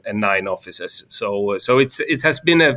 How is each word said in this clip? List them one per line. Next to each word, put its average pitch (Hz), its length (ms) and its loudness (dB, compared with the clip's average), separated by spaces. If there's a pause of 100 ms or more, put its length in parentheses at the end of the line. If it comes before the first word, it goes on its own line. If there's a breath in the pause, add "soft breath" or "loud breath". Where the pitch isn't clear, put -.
and 107 160 -4
nine 98 260 0
offices. 90 640 -4
So, 101 460 -4
uh, 95 40 -6
so 123 200 2
it's, 135 220 2
it 147 220 -2
has 156 160 2
been 170 220 2
a 147 160 4